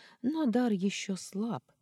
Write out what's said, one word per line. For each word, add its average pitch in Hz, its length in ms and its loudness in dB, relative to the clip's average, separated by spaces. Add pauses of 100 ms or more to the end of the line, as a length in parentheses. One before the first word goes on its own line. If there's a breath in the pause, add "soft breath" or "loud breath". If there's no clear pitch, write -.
(220 loud breath)
Но 311 240 0
Дар 240 260 4
ещё 190 440 0
слаб 202 540 -6 (120)